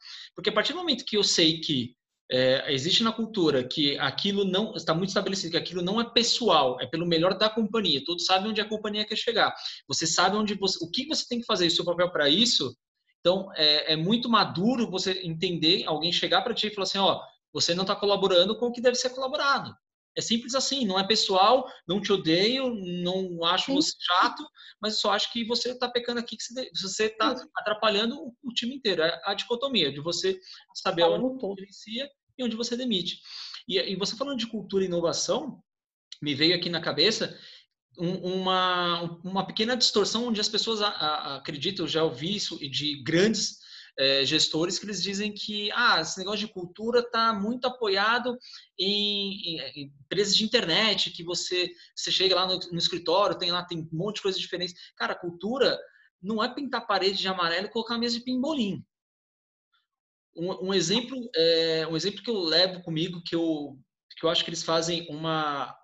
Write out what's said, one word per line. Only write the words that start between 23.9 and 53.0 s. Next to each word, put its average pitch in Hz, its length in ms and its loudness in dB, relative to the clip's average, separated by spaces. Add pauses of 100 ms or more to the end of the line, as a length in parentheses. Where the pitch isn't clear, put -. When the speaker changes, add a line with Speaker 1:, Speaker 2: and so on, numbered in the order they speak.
Speaker 1:
chato, 214 420 2 (380)
mas 214 140 -2
eu - 60 -2
só 214 120 2
acho 214 200 0
que 233 120 -4
você 240 340 -2
tá 247 100 -2
pecando 240 300 -2
aqui, 233 180 -8
que - 60 -10
você - 120 -12
de-, 254 160 -8 (120)
você 214 280 0
tá - 220 2
Speaker 2:
Isso. - 240 -8
Speaker 1:
atrapalhando 220 640 0
o, 277 220 -14
o 262 100 -10
time 240 220 -4
inteiro. - 280 0
É 170 220 2
a 202 100 -2
dicotomia 226 580 -2
de 143 80 -8
você 175 400 -2 (340)
saber 170 280 0
Speaker 2:
Falando - 240 4
Speaker 1:
onde 262 140 -4
Speaker 2:
todo. 196 160 -6
Speaker 1:
você 190 40 -14
gerencia 226 500 -10 (260)
e 254 80 -4
onde 220 120 -2
você 233 200 -4
demite. 214 440 -2 (480)
E, 185 100 0
e 180 160 -2
você 190 220 -4
falando 277 220 -4
de 226 100 -4
cultura 196 340 -2
e 185 60 0
inovação, 175 760 -2 (580)
me 147 140 -2
veio 160 220 4
aqui 175 120 -2
na 170 120 -2
cabeça 165 580 0 (600)
um, 185 420 -2
uma, 180 600 2 (220)
uma 190 220 -2
pequena 220 300 -2
distorção 220 520 2
onde 214 120 0
as 208 80 0
pessoas 214 340 -2
a-, 208 60 2
a-, 151 480 -4
acreditam, 151 480 -4
eu 151 40 -2
já 156 160 0
ouvi 160 320 -2
isso, - 260 -6
e 147 60 -6
de 139 340 -4
grandes, 190 560 2 (400)
eh, 135 260 4
gestores 156 540 2
que - 80 -12
eles 190 160 -6
dizem 202 320 -2
que, 208 380 -6
"Ah, 220 280 4
esse 160 180 -4
negócio 202 280 -4
de - 60 -10
cultura 220 580 0
tá 226 240 2
muito 220 320 -2
apoiado 233 720 0 (400)
em, 202 800 -2
em, 139 40 -8 (160)
em 143 160 -14 (120)
empresas 190 300 0
de 214 100 4
internet, 196 680 2
que 175 120 -12
você, 175 480 -2 (240)
você - 160 -6
chega 190 240 4
lá 180 120 2
no, 185 120 -2 (120)
no 170 80 -4
escritório, 170 580 2